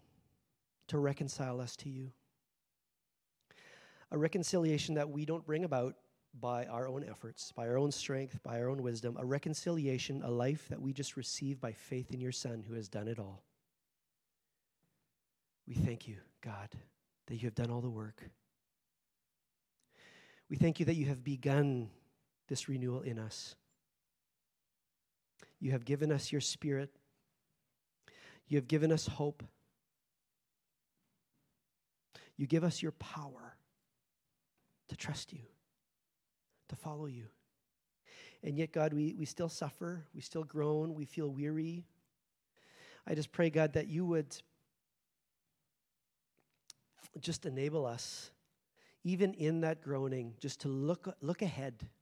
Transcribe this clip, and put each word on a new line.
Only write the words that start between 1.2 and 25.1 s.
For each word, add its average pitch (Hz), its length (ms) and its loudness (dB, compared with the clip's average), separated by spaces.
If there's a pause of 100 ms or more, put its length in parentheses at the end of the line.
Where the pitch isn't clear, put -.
us 123 160 -6
to - 140 -10
you. 131 200 -8 (2000)
A 165 60 0
reconciliation 160 760 4
that 151 160 2
we 147 160 -2
don't 160 180 -2
bring 156 200 0
about 131 320 2 (440)
by 123 260 -2
our 123 220 -4
own 135 160 -4
efforts, - 480 -12
by 117 160 -2
our 120 80 4
own 143 160 4
strength, 135 500 -4
by 117 180 -2
our 123 100 2
own 135 120 0
wisdom. 120 360 -2
A 127 80 -2
reconciliation, 139 960 0
a 120 80 -2
life 127 380 2
that - 120 -6
we 135 140 -2
just 135 240 -6
receive 135 420 -4
by 117 120 -4
faith 127 400 -6
in 131 80 -4
your 127 120 -2
Son 117 340 -6
who 113 80 -8
has 110 140 -6
done 107 200 -4
it 113 100 -2
all. 98 260 -10 (2250)
We 127 80 -8
thank 117 340 0
you, 107 80 -10 (240)
God, 101 300 -10 (560)
that 117 100 -6
you 117 100 -4
have 107 80 -4
done 120 160 0
all 120 100 0
the 123 80 -2
work. 110 340 -8 (2250)
We 151 60 -2
thank 165 220 6
you 170 80 2
that 165 80 6
you 151 120 2
have 131 180 0
begun 139 640 4 (600)
this 135 200 -2
renewal 127 320 0
in 120 180 -4
us. - 360 -8 (2000)